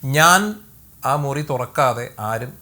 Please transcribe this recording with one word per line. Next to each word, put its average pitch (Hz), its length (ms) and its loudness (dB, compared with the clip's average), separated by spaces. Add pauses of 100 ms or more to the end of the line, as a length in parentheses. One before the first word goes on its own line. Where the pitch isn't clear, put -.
ഞാൻ 160 380 4 (640)
ആ 135 100 0
മുറി 143 260 -4
തുറക്കാതെ 123 640 -2 (140)
ആരും 113 420 -6